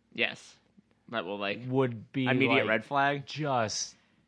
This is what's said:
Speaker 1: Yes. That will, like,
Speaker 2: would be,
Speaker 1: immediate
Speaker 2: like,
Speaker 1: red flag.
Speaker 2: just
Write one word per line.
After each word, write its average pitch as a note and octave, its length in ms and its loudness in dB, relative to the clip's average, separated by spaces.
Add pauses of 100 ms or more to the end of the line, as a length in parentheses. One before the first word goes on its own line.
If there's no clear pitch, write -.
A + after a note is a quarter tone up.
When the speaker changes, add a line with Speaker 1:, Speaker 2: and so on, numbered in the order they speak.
(120)
Speaker 1:
Yes. - 440 -4 (540)
That A2 140 -2
will, G2+ 140 -6
like, G2+ 300 -2
Speaker 2:
would B2+ 440 0
be, C3+ 140 0
Speaker 1:
immediate C3 380 4
Speaker 2:
like, G#2+ 40 -2
Speaker 1:
red A2 160 2
flag. C#3 420 0
Speaker 2:
just C3 680 -2 (340)